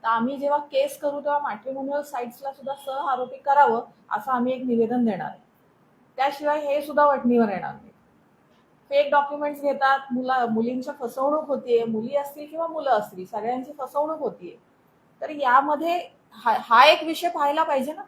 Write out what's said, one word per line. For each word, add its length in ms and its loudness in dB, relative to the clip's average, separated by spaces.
तर 40 -2
आम्ही 300 0
जेव्हा 200 0
केस 400 -2
करू 220 -4
तेव्हा 200 0
मॅट्रिमोनियल 640 -6
साइट्सला 500 -10
सुद्धा 220 -10
सह 60 -8
आरोपी 460 -4
करावं 440 4
असं 220 -4
आम्ही 220 0
एक 120 -6
निवेदन 400 2
देणार 220 -2
आहे. 120 -14
त्याशिवाय 440 0
हे 220 -2
सुद्धा 240 2
वठणीवर 440 4
येणार 240 -6
नाही. 160 -20
फेक 220 4
डॉक्युमेंट्स 500 0
घेतात, 380 2
मुला-, 380 0
मुलींची 400 -2
फसवणूक 480 -2
होतीये, 360 0
मुली 320 -4
असतील 320 -6
किंवा 200 -6
मुलं 220 -4
असतील, 360 0
सगळ्यांची 460 -6
फसवणूक 480 -4
होतीये. 360 -8
तर 80 -8
यामध्ये 680 2
हा, 280 0
हा 260 8
एक 180 6
विषय 260 -4
पाहायला 340 0
पाहिजे 300 -2
ना 140 -12